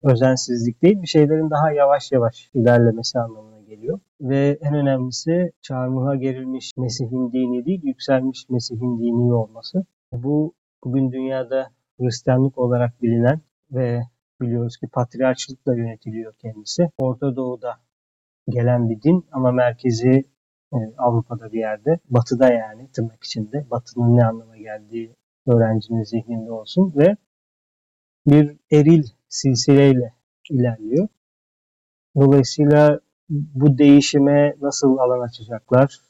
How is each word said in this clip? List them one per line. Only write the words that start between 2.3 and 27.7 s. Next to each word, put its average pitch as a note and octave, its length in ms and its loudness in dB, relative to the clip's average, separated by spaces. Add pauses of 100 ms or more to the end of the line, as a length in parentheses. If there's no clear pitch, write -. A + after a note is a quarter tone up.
ilerlemesi A#2 640 2
anlamına A2 420 -10
geliyor. G#2+ 400 -10 (200)
Ve C#3 400 0
en D3 140 -4
önemlisi C#3+ 800 -2 (100)
çarmıha C3 540 -4
gerilmiş C3 600 -8
Mesih'in B2+ 560 -6
dini B2 320 -4
değil, F3+ 200 -4
yükselmiş C3 640 -4
Mesih'in A#2+ 500 -6
dini A#2+ 360 0
olması. A#2+ 500 -6 (280)
Bu D3 420 -4 (300)
bugün C3 280 -2
dünyada C3 580 -6 (300)
Hristiyanlık B2+ 580 -2
olarak B2 440 -2
bilinen A#2+ 380 2 (300)
ve A#2+ 320 -4 (380)
biliyoruz A#2 360 -4
ki - 100 -12
patriarşlıkla B2+ 880 -4
yönetiliyor A2+ 580 -10
kendisi. A2+ 640 -6
Orta B2+ 380 -4
Doğu'da B2+ 400 -8 (720)
gelen A#2+ 420 0
bir A2 120 -8
din E3+ 300 2
ama B2+ 200 0
merkezi, B2 720 0 (480)
e, C3+ 60 -4 (200)
Avrupa'da A#2 540 -4
bir A2 60 -6
yerde, A2 400 -4 (120)
batıda B2 420 2
yani A2 400 -6
tırnak A2+ 320 -8
içinde, A#2+ 460 -10
batının A#2+ 460 0
ne A#2+ 80 6
anlama A2+ 320 -6
geldiği A2 600 -14 (300)
öğrencinin A2+ 560 0
zihninde A2+ 500 -8
olsun E3 440 -2
ve F3 200 2 (1080)